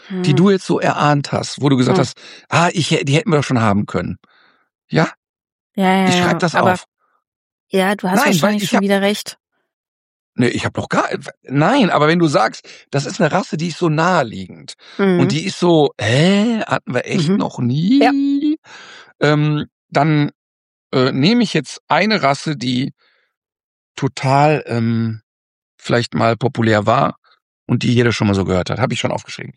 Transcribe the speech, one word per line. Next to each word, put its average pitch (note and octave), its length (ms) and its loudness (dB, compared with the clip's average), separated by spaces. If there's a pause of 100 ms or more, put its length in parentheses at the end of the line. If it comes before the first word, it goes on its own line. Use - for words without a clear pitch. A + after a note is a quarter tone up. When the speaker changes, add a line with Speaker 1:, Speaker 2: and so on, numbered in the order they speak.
Speaker 1:
die F3+ 240 -2
Speaker 2:
Mhm. C3+ 40 4
Speaker 1:
du F#3+ 120 6
jetzt F#3+ 160 0
so - 140 0
erahnt D3 520 0
hast, A#2+ 300 -6
wo C#3+ 80 0
du C3+ 80 4
gesagt B2+ 200 2
Speaker 2:
Mhm. C#3 40 4
Speaker 1:
hast, - 160 -4 (320)
ah, E3+ 240 2
ich E3 180 -2
hä-, D#3 120 0
die C#3 120 0
hätten D#3+ 160 0
wir D3 60 4
doch C3+ 60 0
schon B2 180 0
haben G#2 240 2
können. F2 320 -6 (720)
Ja? D#3+ 220 0 (640)
Speaker 2:
Ja, F#3+ 180 2 (100)
ja, F#3 60 2
Speaker 1:
Ich F3+ 60 2
Speaker 2:
ja, F3+ 80 2
Speaker 1:
schreib F3 160 0
das E3+ 160 -2
Speaker 2:
aber F#3 180 2
Speaker 1:
auf. - 120 -8 (840)
Speaker 2:
ja, F#3+ 260 0
du G3 140 -6
hast F#3+ 80 2
Speaker 1:
Nein, C4+ 80 0
weil D4+ 80 2
Speaker 2:
wahrscheinlich G3+ 300 0
Speaker 1:
ich F3+ 60 -4
Speaker 2:
schon G#3+ 80 0
Speaker 1:
hab G3 60 0
Speaker 2:
wieder G3 180 0
recht. - 360 -4 (1000)
Speaker 1:
Nee, B2 100 2
ich - 160 -4
hab G#2 100 -6
doch - 140 -6
gar, - 200 -2 (340)
nein, F3 460 2
aber D3 180 2
wenn E3+ 120 2
du E3+ 80 2
sagst, - 400 -2 (240)
das C#3+ 160 -2
ist - 120 -8
eine D#3 120 2
Rasse, F3+ 260 -2
die E3+ 120 -4
ist D#3 100 -10
so E3+ 100 0
naheliegend C#3+ 840 -2 (260)
Speaker 2:
Mhm. F#3+ 200 2
Speaker 1:
und - 120 2
die D#3+ 140 -4
ist - 140 -6
so, E3+ 400 4
hä, G3 640 0
hatten - 320 -6
wir B2 120 -2
echt E3+ 240 -2
Speaker 2:
Mhm. G3 80 2
Speaker 1:
noch - 220 -6
nie? D#3+ 420 0
Speaker 2:
Ja. C#4 100 0 (1080)
Speaker 1:
Ähm, D3+ 460 0 (240)
dann, D3 420 2 (600)
äh, C3 200 2
nehme F#3 320 2
ich - 100 -2
jetzt - 340 -6
eine F#3 360 0
Rasse, C#3 320 -2
die B2+ 380 -4 (1040)
total, C#3 720 0
ähm, A2+ 540 -2 (580)
vielleicht A#2+ 340 -2
mal A2+ 240 2
populär A2 480 0
war B2+ 320 0 (480)
und B2 180 -2
die B2 100 0
jeder A#2+ 180 2
schon G#2+ 160 0
mal G2+ 80 2
so F#2+ 100 0
gehört F#2 240 -2
hat. - 100 -4
Hab C3 120 -2
ich - 80 -6
schon - 120 0
aufgeschrieben. - 460 -10